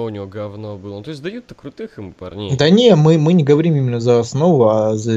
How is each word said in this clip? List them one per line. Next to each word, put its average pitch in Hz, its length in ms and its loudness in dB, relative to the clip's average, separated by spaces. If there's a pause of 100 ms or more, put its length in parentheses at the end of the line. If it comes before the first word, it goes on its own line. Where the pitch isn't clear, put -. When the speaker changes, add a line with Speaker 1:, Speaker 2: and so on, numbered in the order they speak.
Speaker 1:
у 113 40 -6
него 104 160 -10
говно 104 500 -12
было. 101 220 -14
Ну, 104 60 -14
то 151 80 -14
есть 147 100 -14
дают-то 208 320 -14
крутых - 460 -18
ему 95 140 -14
парней. 98 440 -8
Speaker 2:
Да 143 140 2
не, 220 240 6
мы, 156 240 4
мы 156 140 2
не 180 100 4
говорим 151 320 2
именно 127 240 -2
за 120 200 2
основу, 131 500 2
а 110 260 2
за 110 220 -4